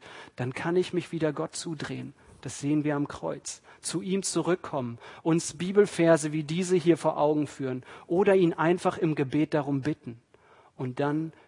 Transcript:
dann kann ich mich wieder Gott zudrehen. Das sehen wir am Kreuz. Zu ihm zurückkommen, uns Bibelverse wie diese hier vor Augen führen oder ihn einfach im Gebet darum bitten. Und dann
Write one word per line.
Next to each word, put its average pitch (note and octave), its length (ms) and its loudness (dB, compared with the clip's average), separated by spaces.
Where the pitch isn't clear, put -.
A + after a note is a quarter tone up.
dann B2+ 160 -4
kann E3+ 240 -2
ich F3+ 160 0
mich F3 180 -4
wieder D#3 220 -2
Gott D#3 240 -8
zudrehen. C3+ 560 -8
Das - 220 -12
sehen D3 240 0
wir D3+ 100 0
am C#3+ 140 -2
Kreuz. - 520 -10
Zu E3+ 200 -6
ihm F#3+ 220 -2
zurückkommen, D3 760 -2
uns E3 360 0
Bibelverse E3+ 760 4
wie D#3 120 -2
diese F3 340 0
hier E3 180 6
vor D#3 220 0
Augen D3+ 300 2
führen B2+ 360 -6
oder G3 300 4
ihn E3+ 160 4
einfach - 440 2
im D#3 180 0
Gebet D3 380 0
darum C#3+ 280 0
bitten. B2+ 400 -6
Und B2+ 240 -6
dann D#3 320 -2